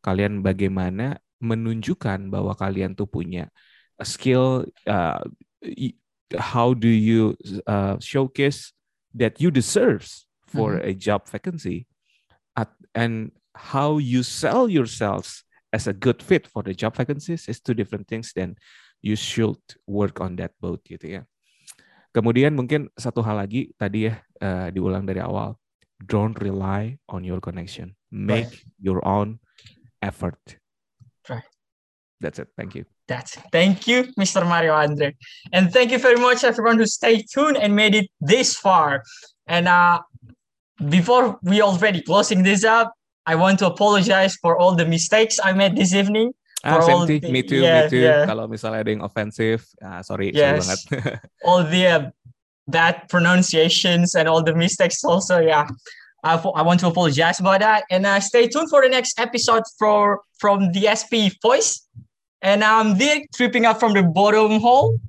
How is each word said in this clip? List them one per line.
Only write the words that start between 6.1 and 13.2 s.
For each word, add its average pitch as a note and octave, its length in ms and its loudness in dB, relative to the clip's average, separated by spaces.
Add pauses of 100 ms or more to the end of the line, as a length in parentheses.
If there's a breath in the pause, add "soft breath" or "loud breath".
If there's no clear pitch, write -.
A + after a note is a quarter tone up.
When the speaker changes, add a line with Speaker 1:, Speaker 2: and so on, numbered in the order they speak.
Speaker 1:
how B2 360 -2
do A2+ 160 0
you, A2 440 2 (320)
uh, G2 320 -4
showcase C#3 760 -6 (400)
that A#2+ 280 -4
you F3 80 2
deserve C#3 560 0 (420)
for G#2+ 300 -4
Speaker 2:
Mm-hmm. - 120 -6
Speaker 1:
a F#2+ 80 -6
job G#2 320 -2
vacancy? A2+ 560 -10 (680)
At-, A#2 200 -8 (200)
and A2+ 400 -6 (240)